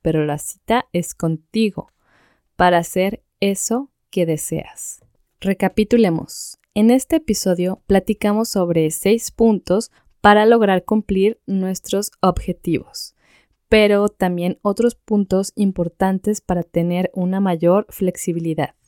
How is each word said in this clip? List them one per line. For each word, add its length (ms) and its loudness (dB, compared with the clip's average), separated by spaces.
pero 240 0
la 140 -4
cita 560 -6
es 200 -4
contigo 760 -4
para 220 4
hacer 440 -2
eso 500 -2
que 160 -2
deseas. 800 -8
Recapitulemos. 1200 0
En 180 4
este 260 2
episodio 720 -2
platicamos 640 0
sobre 420 0
seis 400 0
puntos 600 0
para 240 6
lograr 380 4
cumplir 640 0
nuestros 640 -4
objetivos, 920 -4
pero 400 4
también 540 -2
otros 320 0
puntos 640 -2
importantes 840 -2
para 220 -4
tener 500 -2
una 280 -4
mayor 500 2
flexibilidad. 840 -4